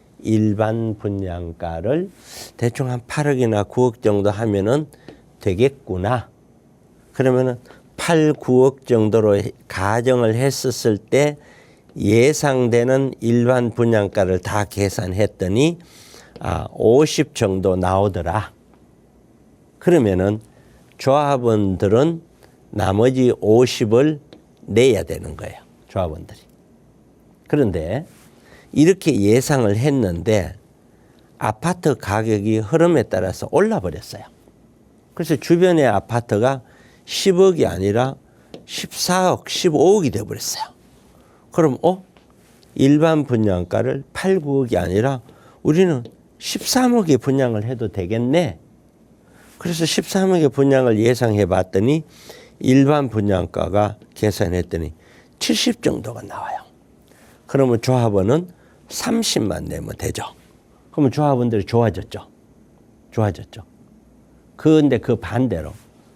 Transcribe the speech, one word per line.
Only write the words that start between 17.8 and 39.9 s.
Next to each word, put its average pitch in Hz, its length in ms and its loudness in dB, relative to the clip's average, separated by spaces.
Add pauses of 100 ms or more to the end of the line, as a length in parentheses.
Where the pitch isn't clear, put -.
그러면은 107 600 2 (600)
조합원들은 123 1200 0 (480)
나머지 113 680 0
오십을 123 800 2 (420)
내야 113 420 2
되는 78 320 -10
거예요. - 200 -14 (320)
조합원들이. 85 520 -8 (1080)
그런데 104 580 -2 (640)
이렇게 156 480 2
예상을 113 560 2
했는데 104 800 0 (840)
아파트 165 560 -2
가격이 110 640 -2
흐름에 156 440 2
따라서 95 480 -4
올라버렸어요. 139 720 -4 (920)
그래서 165 220 -4
주변의 170 520 2
아파트가 117 720 -2 (440)
십억이 180 600 2
아니라 101 500 -2 (500)
십사억, - 840 -4
십오억이 165 640 2